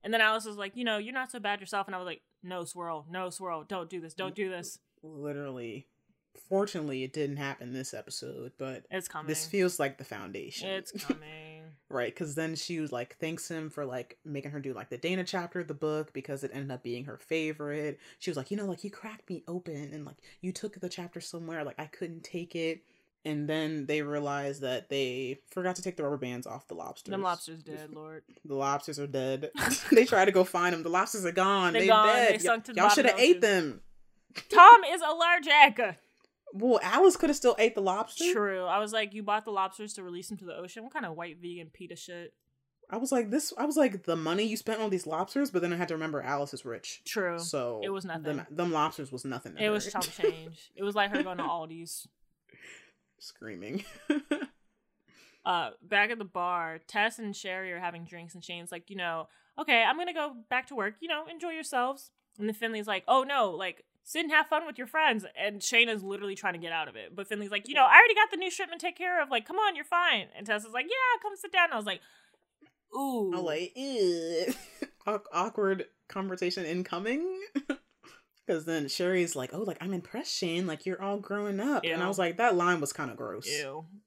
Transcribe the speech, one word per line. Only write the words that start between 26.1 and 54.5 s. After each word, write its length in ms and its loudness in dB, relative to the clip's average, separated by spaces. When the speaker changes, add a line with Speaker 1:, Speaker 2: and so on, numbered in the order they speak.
Speaker 2:
bands 300 -6
off 200 -14
the 80 -12
lobsters. 360 -12
Speaker 1:
Them 120 -2
lobsters 400 -6
dead, 280 -14
Lord. 320 -16
Speaker 2:
The 100 -4
lobsters 440 -2
are 80 -4
dead. 480 -4
Speaker 1:
<laughs> 360 0
Speaker 2:
They 140 8
try 200 6
to 60 4
go 140 6
find 280 0
them. 100 -4
The 60 -4
lobsters 360 0
are 80 0
gone. 400 4
Speaker 1:
They're 80 4
Speaker 2:
They 60 4
Speaker 1:
gone. 200 10
Speaker 2:
dead. 280 6
Speaker 1:
They 20 -4
sunk 280 2
to 80 -14
the 40 -2
Speaker 2:
Y'all 120 8
Speaker 1:
bottom 160 6
of 60 8
Speaker 2:
shoulda 100 2
Speaker 1:
the 60 10
Speaker 2:
ate 100 8
Speaker 1:
ocean. 40 0
Speaker 2:
them. 400 2
Speaker 1:
Tom 360 12
is 160 0
allergic. 960 6
Speaker 2:
Well, 280 4
Alice 360 8
coulda 180 2
still 240 4
ate 160 4
the 60 -2
lobster. 520 0
Speaker 1:
True. 320 0
I 140 2
was 140 -2
like, 200 0
"You 80 -8
bought 240 0
the 60 -8
lobsters 440 -4
to 80 -12
release 260 -10
them 80 -10
to 80 -16
the 100 -10
ocean? 280 -12
What 100 -16
kind 120 -6
of 100 -8
white 240 -12
vegan 320 -12
pita 240 -18
shit?" 380 -16
Speaker 2:
I 80 -6
was 140 -2
like, 180 2
"This," 280 -2
I 80 -2
was 120 0
like, 280 2
"The 100 0
money 300 0
you 120 -2
spent 240 -4
on 80 -2
these 160 -2
lobsters," 460 -2
but 100 0
then 120 0
I 20 -2
had 140 -2
to 40 -2
remember 300 -4
Alice 320 -2
is 100 -12
rich. 400 -12
Speaker 1:
True. 320 -2
Speaker 2:
So 460 -4
Speaker 1:
It 60 -4
was 160 -6
Speaker 2:
them, 180 -8
Speaker 1:
nothing. 320 -6
Speaker 2:
them 160 -2
lobsters 400 0
was 140 -10
nothing 320 -8
to 40 -4
Speaker 1:
It 60 0
Speaker 2:
her. 40 2
Speaker 1:
was 200 -2
chump 140 -2
change. 720 -4
It 80 -10
was 120 -2
like 160 2
her 100 0
going 160 -4
to 60 -4
Speaker 2:
<laughs> 40 -4
Speaker 1:
Aldi's. 600 -8
Speaker 2:
Screaming. 640 -10
<laughs> 140 2